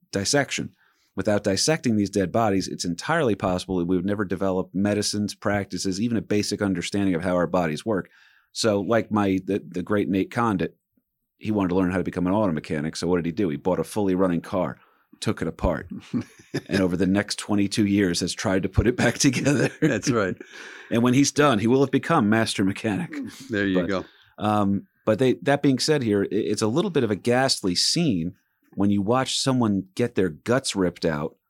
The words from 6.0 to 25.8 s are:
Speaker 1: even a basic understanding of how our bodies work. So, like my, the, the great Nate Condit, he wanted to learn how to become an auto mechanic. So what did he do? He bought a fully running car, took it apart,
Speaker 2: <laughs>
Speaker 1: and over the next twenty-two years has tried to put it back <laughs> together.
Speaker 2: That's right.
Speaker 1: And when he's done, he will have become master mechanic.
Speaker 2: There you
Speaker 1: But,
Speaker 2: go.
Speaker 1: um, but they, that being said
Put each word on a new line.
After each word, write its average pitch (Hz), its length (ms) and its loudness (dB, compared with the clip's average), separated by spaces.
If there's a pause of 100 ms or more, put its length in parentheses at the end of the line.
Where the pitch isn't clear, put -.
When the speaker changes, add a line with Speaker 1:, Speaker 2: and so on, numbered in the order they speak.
Speaker 1:
even 117 160 -2
a 95 60 -2
basic 104 380 -2
understanding 98 540 0
of 82 80 -4
how 90 120 0
our 87 120 2
bodies 82 400 -2
work. 98 240 -2 (420)
So, 101 280 0
like 107 320 0
my, 98 320 2
the, 98 220 -2
the 90 160 -8
great 104 260 0
Nate 95 240 0
Condit, 104 440 -2 (600)
he 107 140 -6
wanted 98 160 2
to 87 80 -2
learn 92 160 2
how 95 60 0
to 85 60 -2
become 87 220 -4
an 92 60 2
auto 104 200 2
mechanic. 78 440 -4
So 87 100 -6
what 90 100 2
did 82 100 -2
he 85 60 -2
do? 95 160 -2
He 73 80 -2
bought 87 240 0
a 80 40 -4
fully 98 300 0
running 90 260 2
car, 85 380 -4 (420)
took - 220 -4
it 82 60 -2
apart, 87 400 -2 (240)
Speaker 2:
<laughs> - 560 -8
Speaker 1:
and 95 120 0
over 90 160 2
the 92 100 2
next 101 320 0
twenty-two 101 480 0
years 98 340 2
has 90 120 -2
tried 95 320 -2
to 95 40 -4
put - 180 2
it 214 100 2
back - 220 0
<laughs> - 0 -
together. 139 520 2 (100)
Speaker 2:
That's 127 300 0
right. 101 260 0 (540)
Speaker 1:
And 117 120 2
when 123 120 4
he's 139 180 4
done, 139 260 4
he 113 80 2
will 131 140 4
have 135 100 2
become 139 380 2
master 110 360 2
mechanic. 95 480 -2 (380)
Speaker 2:
There 101 160 0
you 92 140 2
Speaker 1:
But, 85 80 -2
Speaker 2:
go. 92 160 -2 (340)
Speaker 1:
um, 101 480 0 (180)
but 110 140 2
they, 131 240 4
that 139 200 2
being 135 160 4
said 151 240 0